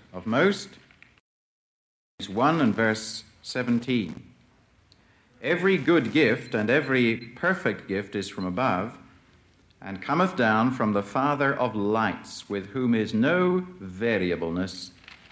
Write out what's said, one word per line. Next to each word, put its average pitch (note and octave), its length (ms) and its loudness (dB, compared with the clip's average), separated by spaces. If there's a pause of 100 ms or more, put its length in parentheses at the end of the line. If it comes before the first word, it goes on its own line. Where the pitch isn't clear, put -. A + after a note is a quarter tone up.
(140)
of F#2 140 -12
most. D#3+ 420 0 (1500)
James - 100 -12
one C3 320 2
and A2 140 2
verse A2 480 -2 (180)
seventeen. A#2+ 800 -2 (1200)
"Every F3 360 4
good C#3 340 4
gift C3 440 2
and G#2+ 160 2
every C3 460 2
perfect - 720 -4
gift G2+ 280 -4
is G2 140 -4
from F#2+ 160 -6
above, F2+ 520 -2 (840)
and F#2+ 220 -12
cometh F3 340 0
down A#2 360 4
from A#2+ 220 0
the G2+ 100 0
Father C#3 500 0
of A#2+ 220 -2
lights, G#2 760 -2
with G2 180 -6
whom B2 280 0
is A2 180 0
no F3+ 540 2 (120)
variableness, F#2 1120 -2 (420)